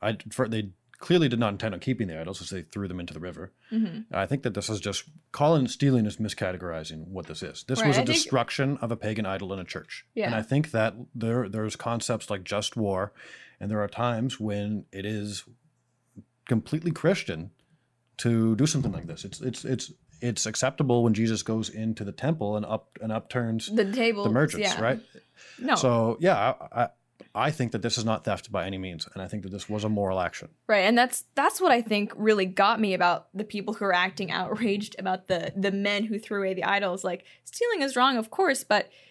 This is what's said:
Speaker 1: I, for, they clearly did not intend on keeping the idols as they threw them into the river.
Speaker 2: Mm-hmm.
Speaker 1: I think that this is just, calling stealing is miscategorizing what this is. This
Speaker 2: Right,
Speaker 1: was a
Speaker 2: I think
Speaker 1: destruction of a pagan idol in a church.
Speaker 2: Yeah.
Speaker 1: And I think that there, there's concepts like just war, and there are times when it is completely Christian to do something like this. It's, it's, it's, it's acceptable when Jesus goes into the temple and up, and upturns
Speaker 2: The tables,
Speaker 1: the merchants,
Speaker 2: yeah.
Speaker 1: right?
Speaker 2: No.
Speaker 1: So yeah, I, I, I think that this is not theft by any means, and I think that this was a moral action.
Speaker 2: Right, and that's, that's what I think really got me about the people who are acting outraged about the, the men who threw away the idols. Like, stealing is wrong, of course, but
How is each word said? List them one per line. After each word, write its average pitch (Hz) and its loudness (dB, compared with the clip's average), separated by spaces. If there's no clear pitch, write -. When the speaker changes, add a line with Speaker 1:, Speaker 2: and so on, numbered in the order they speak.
Speaker 1:
I, 107 0
for, 123 0
they 110 -2
clearly 170 4
did 120 2
not 107 2
intend 101 -4
on 85 -8
keeping 117 -2
the 80 -6
idols 90 -8
as 87 -12
they 92 -6
threw 101 -6
them 90 -6
into 87 -8
the - -12
river. 85 -10
Speaker 2:
Mm-hmm. 220 -2
Speaker 1:
I 95 2
think 147 -2
that 110 -2
this 101 -4
is 107 -2
just, 101 -4
calling 147 4
stealing 123 4
is 101 -4
miscategorizing 85 -4
what 92 -8
this 76 -12
is. - -10
This 127 0
Speaker 2:
Right, - 4
Speaker 1:
was 139 6
a - 6
Speaker 2:
I - 0
think 320 2
Speaker 1:
destruction 135 0
of 117 -2
a 113 -4
pagan 110 -2
idol 95 -4
in 98 -6
a 90 -8
church. - -14
Speaker 2:
Yeah. 214 -2
Speaker 1:
And 120 0
I 110 0
think 143 2
that 110 2
there, 117 0
there's 107 -4
concepts 117 -4
like 101 -6
just 104 -4
war, 101 -2
and 101 -6
there 107 0
are 101 -2
times 120 -2
when 104 -4
it 98 -8
is 104 -6
completely 151 0
Christian 104 0
to 113 4
do 135 4
something 131 0
like 85 -8
this. 82 -12
It's, - -12
it's, 127 -6
it's, 120 -4
it's 120 -2
acceptable 120 2
when 113 6
Jesus 110 2
goes 110 -4
into 110 -4
the 98 -8
temple 123 -2
and 104 -4
up, - -6
and 113 -4
upturns 113 -2
Speaker 2:
The 208 4
tables, 226 2
Speaker 1:
the 107 2
merchants, 156 4
Speaker 2:
yeah. - -4
Speaker 1:
right? 117 2
Speaker 2:
No. 254 0
Speaker 1:
So 117 4
yeah, 135 4
I, 120 2
I, 117 2
I 123 2
think 123 -2
that 101 -4
this 117 -2
is 110 0
not 110 0
theft 101 -2
by 95 -2
any 95 -4
means, 92 -8
and 95 -8
I 92 -8
think 101 -8
that 95 -10
this 98 -10
was 107 -2
a 110 0
moral 101 2
action. - -2
Speaker 2:
Right, 208 4
and 220 6
that's, 254 2
that's 339 2
what 359 6
I 240 6
think 208 0
really 214 4
got 202 4
me 202 2
about 175 2
the 208 -4
people 208 -6
who 214 -4
are 190 4
acting 180 0
outraged 208 -2
about 185 -2
the, 175 -2
the 196 0
men 202 0
who 214 -2
threw 214 -4
away 190 0
the 190 -4
idols. 196 0
Like, 180 -4
stealing 453 0
is 269 0
wrong, 254 6
of 226 -2
course, 339 2
but - 2